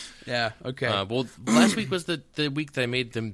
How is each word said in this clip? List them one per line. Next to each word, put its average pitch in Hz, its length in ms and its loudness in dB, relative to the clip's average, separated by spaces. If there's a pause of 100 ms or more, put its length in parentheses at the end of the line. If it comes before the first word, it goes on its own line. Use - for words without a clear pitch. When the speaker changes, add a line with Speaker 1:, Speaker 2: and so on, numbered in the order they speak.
(260)
Speaker 1:
Yeah, 117 260 -2 (140)
okay. 131 220 -4
Speaker 2:
Uh, 101 180 0
well, 120 200 -2 (200)
last 226 320 6
week 208 120 -2
was 180 140 -2
the, 160 180 -4 (140)
the 147 140 0
week 147 240 -4
that 131 80 0
I 123 60 2
made 123 260 -2
the, 113 80 -2 (120)